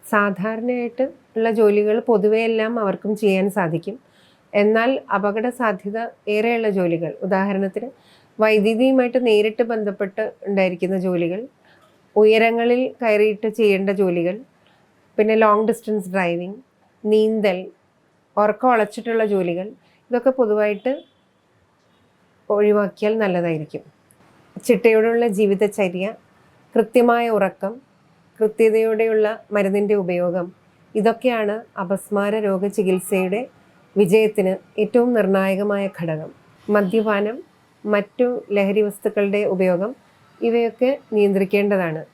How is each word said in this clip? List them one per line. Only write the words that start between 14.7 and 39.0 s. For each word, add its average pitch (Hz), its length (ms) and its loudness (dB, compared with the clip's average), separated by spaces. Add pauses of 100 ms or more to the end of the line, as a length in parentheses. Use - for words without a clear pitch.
പിന്നെ 220 260 2
ലോങ് 214 260 4
ഡിസ്റ്റൻസ് 208 440 -4
ഡ്രൈവിംഗ്, 180 460 -4 (440)
നീന്തൽ, 214 560 2 (800)
ഉറക്കം 214 360 0
ഉളച്ചിട്ടുള്ള 220 500 -2 (100)
ജോലികൾ, 180 340 -2 (440)
ഇതൊക്കെ 247 280 0
പൊതുവായിട്ട് 208 520 0 (1600)
ഒഴിവാക്കിയാൽ 208 640 0 (100)
നല്ലതായിരിക്കും. 170 600 -4 (840)
ചിട്ടയോടുള്ള 226 600 2 (120)
ജീവിതചര്യ, 196 680 0 (680)
കൃത്യമായ 233 500 2 (120)
ഉറക്കം, 190 360 -2 (680)
കൃത്യതയോടെയുള്ള 220 880 2 (280)
മരുന്നിൻ്റെ 202 480 0
ഉപയോഗം, 175 420 -2 (500)
ഇതൊക്കെയാണ് 220 600 0 (260)
അപസ്മാര 202 520 -2 (120)
രോഗ 196 220 -2
ചികിത്സയുടെ 190 760 -2 (540)
വിജയത്തിന് 202 580 2 (300)
ഏറ്റവും 240 340 2
നിർണായകമായ 196 680 0 (140)
ഘടകം. 160 340 -6 (440)
മദ്യപാനം, 208 600 0 (460)
മറ്റു 208 440 0 (240)
ലഹരി 202 360 0
വസ്തുക്കളുടെ 202 540 -2 (120)